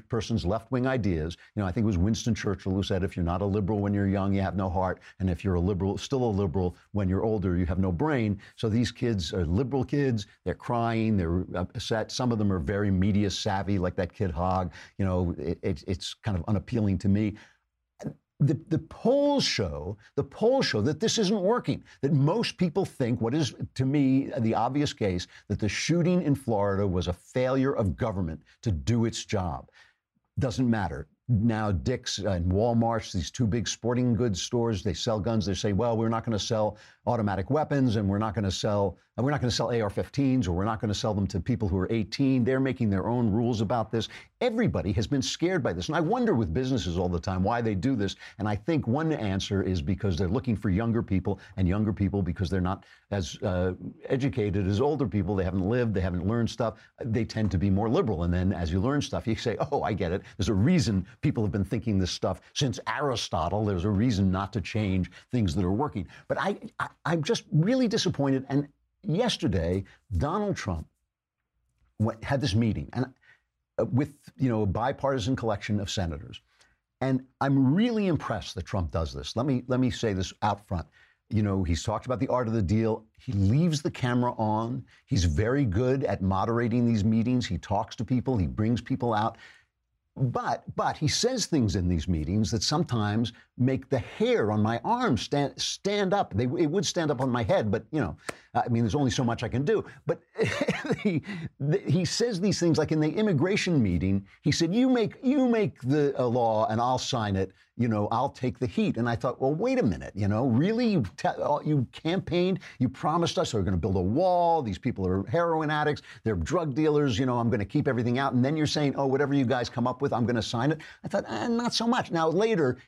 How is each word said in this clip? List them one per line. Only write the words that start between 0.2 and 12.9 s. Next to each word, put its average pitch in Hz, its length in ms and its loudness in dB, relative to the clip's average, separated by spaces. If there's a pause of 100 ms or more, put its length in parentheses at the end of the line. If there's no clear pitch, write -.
left-wing 120 400 0
ideas. 92 520 0 (180)
You 107 60 -2
know, 98 60 0
I 90 40 -2
think 107 140 0
it - 20 4
was 101 100 2
Winston 104 380 2
Churchill 95 380 -2
who 98 100 2
said, 92 200 0
"If 90 120 -4
you're 90 80 -2
not 87 180 0
a 101 40 0
liberal 101 340 0
when 101 140 0
you're 101 140 2
young, 98 260 0
you 98 80 2
have 95 160 -2
no 95 120 0
heart. 92 300 -2 (200)
And 95 100 0
if 87 160 -4
you're 92 100 2
a 85 40 2
liberal, 90 380 0
still 127 280 -2
a - 0 -
liberal 95 500 0 (160)
when 101 160 -2
you're 95 160 0
older, 101 320 0
you 90 120 2
have 87 120 -2
no 95 120 2
brain." 110 480 0 (180)
So 117 100 -2
these 110 240 0
kids 113 420 -2
are 92 120 0
liberal 120 400 0
kids. 135 420 0 (160)
They're 90 120 -4
crying. 113 600 0
They're 90 380 2
upset. 107 580 -4
Some 127 220 0
of 110 40 -2
them 104 140 2
are 92 80 0
very 101 320 0